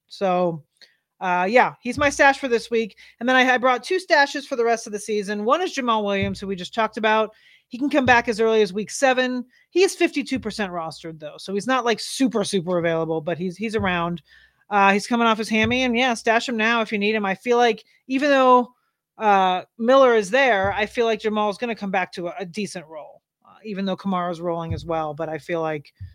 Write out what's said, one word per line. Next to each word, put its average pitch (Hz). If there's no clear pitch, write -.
So, 180
uh, 180
yeah, 214
he's 247
my 285
stash 277
for 277
this 233
week. 226
And 240
then 254
I, 254
I -
brought 247
two 370
stashes 294
for 277
the 233
rest 233
of 208
the 208
season. 208
One 285
is 370
Jamal 226
Williams, 196
who 196
we 196
just 175
talked 220
about. 214
He 240
can 269
come 277
back 240
as 208
early 220
as 185
week 208
seven. 254
He 349
is 370
fifty-two 285
percent 196
rostered, 160
though. 156
So 190
he's 202
not, 254
like, 240
super, 226
super 180
available, 165
but 160
he's, 175
he's 214
around. 175
Uh, 196
he's 202
coming 233
off 220
his 214
hammy, 226
and, 240
yeah, 254
stash 226
him 240
now 226
if 220
you 220
need 208
him. 208
I 190
feel 240
like 240
even 269
though, 254
uh, 190
Miller 247
is 202
there, 202
I 208
feel 233
like 220
Jamal's 208
gonna 233
come 196
back 185
to 175
a, 170
a 196
decent 175
role, 147
uh, -
even 196
though 185
Kamara's 180
rolling 170
as 160
well. 160
But 156
I 160
feel 165
like, 156